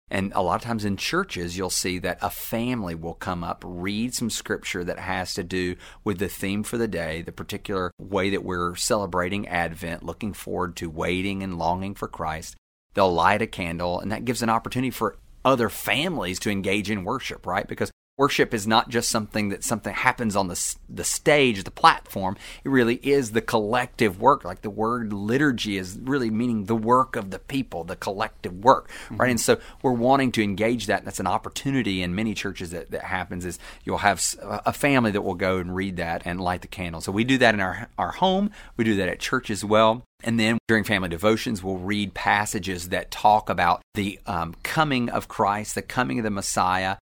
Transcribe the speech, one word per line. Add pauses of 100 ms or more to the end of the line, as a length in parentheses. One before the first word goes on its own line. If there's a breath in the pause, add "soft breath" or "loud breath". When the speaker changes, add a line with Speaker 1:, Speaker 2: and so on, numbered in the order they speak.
(100)
Speaker 1:
And
a
lot
of
times
in
churches,
you'll
see
that
a
family
will
come
up,
read
some
scripture
that
has
to
do (260 loud breath)
with
the
theme
for
the
day,
the
particular
way
that
we're
celebrating
Advent,
looking
forward
to
waiting
and
longing
for
Christ. (380)
They'll
light
a
candle,
and
that
gives
an
opportunity
for (260)
other
families
to
engage
in
worship,
right?
Because (280)
worship
is
not
just
something
that
something
happens
on
the
s-, (120)
the
stage,
the
platform. (280 loud breath)
It
really
is
the
collective
work.
Like,
the
word
liturgy
is
really
meaning
the
work
of
the
people,
the
collective
work, (180 loud breath)
right?
Speaker 2:
Mm-hmm.
Speaker 1:
And
so (200 loud breath)
we're
wanting
to
engage
that.
That's
an
opportunity
in
many
churches
that,
that
happens
is (240 loud breath)
you'll
have
s-,
a
family
that
will
go
and
read
that
and
light
the
candle.
So
we
do
that
in
our,
our
home. (260 loud breath)
We
do
that
at
church
as
well. (220)
And
then
during
family
devotions,
we'll
read
passages
that
talk
about (120)
the,
um,
coming
of
Christ,
the
coming
of
the
Messiah,